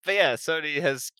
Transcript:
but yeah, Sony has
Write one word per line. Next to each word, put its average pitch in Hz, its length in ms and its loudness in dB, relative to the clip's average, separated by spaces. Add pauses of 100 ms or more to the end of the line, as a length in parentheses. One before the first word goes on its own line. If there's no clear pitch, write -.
but 196 100 0
yeah, 165 200 4
Sony 151 480 -2
has 135 380 -2